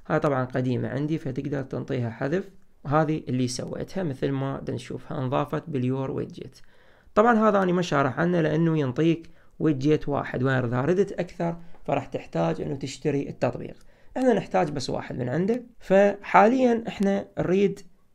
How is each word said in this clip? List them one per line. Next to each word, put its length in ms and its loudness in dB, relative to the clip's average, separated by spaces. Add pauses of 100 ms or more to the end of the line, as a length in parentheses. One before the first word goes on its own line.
هاي 120 2
طبعًا 260 0
قديمة 440 -2
عندي، 280 -2
فتقدر 440 -6
تنطيها 480 -4
حذف، 400 -4 (340)
وهذه 460 2
اللي 180 0
سويتها 560 -6
مثل 280 -2
ما 280 -4
دا 140 -8
نشوفها 440 -10
انضافت 500 -2
باليور 440 -2
ويدجت. 500 -10 (540)
طبعًا 340 6
هذا 140 4
أنا 80 2
ما 100 4
شارح 380 2
عنه 220 2
لأنه 380 2
ينطيك 500 2 (300)
ويدجت 500 2
واحد، 340 -2
وين 120 2
إذا 260 0
ردت 300 2
أكثر 460 -4 (260)
فراح 220 -2
تحتاج 560 -2
إنه 140 -4
تشتري 540 -4
التطبيق. 480 -4 (400)
إحنا 160 4
نحتاج 380 0
بس 180 -6
واحد 300 -6
من 100 -2
عنده. 340 0 (160)
فحاليًا 1080 4
إحنا 400 -2 (120)
نريد 400 2 (360)